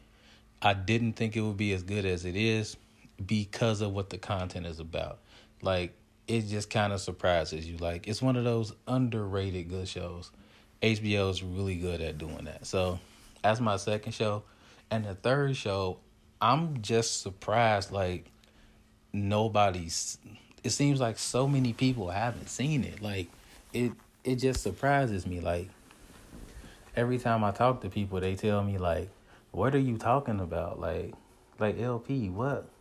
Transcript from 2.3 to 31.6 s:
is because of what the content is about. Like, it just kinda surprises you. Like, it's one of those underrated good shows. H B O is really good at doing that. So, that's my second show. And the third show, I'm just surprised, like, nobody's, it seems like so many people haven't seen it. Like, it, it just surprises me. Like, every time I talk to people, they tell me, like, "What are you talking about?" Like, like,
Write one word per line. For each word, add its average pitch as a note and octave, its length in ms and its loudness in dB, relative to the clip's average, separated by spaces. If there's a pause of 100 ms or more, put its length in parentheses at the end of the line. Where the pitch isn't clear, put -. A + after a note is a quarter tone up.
is A2 400 0 (480)
because G#2+ 560 0
of G#2 120 0
what G2 180 -4
the F2+ 80 -10
content F#2 480 -4
is E2 140 -8
about. E2 400 -6 (420)
Like, F#2 320 0 (340)
it A2+ 140 2
just G#2 260 -4
kinda G2+ 300 0
surprises E2+ 680 0
you. E2+ 120 -10
Like, E2+ 280 -4
it's G#2 140 -2
one B2+ 160 4
of A#2+ 80 0
those A#2 300 0 (120)
underrated G2 840 0
good F#2 180 -4
shows. F2 420 -10 (520)
H A2 200 4
B G#2 140 2
O G2 140 4
is F2+ 120 -2
really F#2 340 -2
good F2 260 -2
at D#2 160 -6
doing D#2 260 -8
that. D2+ 220 -12
So, F#2 320 0 (440)
that's A2 180 4
my G#2+ 160 2
second G#2+ 360 -2
show. G#2+ 300 0 (480)
And A2 140 0
the G2+ 100 -4
third C3+ 420 2
show, F#2+ 420 0 (420)
I'm C#3 420 4
just A2+ 400 2
surprised, G2+ 680 2
like, F2+ 380 -2 (840)
nobody's, G2+ 1080 2 (440)
it A#2 80 0
seems C#3+ 300 4
like A2+ 180 0
so C3 300 2
many C3 240 4
people A#2+ 380 0
haven't A2 380 -4
seen D3+ 360 0
it. F2 160 -10
Like, G2+ 280 -4 (440)
it, A#2+ 200 0 (320)
it C3 120 0
just B2 260 2
surprises A#2 640 2
me. F2+ 140 -4
Like, F2 280 -2 (1300)
every B2 220 2
time A#2 260 2
I G#2 60 4
talk A#2+ 320 2
to G2 60 -6
people, F#2+ 320 -2
they F#2+ 140 0
tell G#2 280 2
me, G2+ 160 0
like, F2 300 0 (440)
"What A2+ 220 0
are C#3 60 4
you B2+ 160 2
talking A#2 440 0
about?" E2+ 400 -4
Like, E2+ 340 -4 (440)
like, G#2 220 0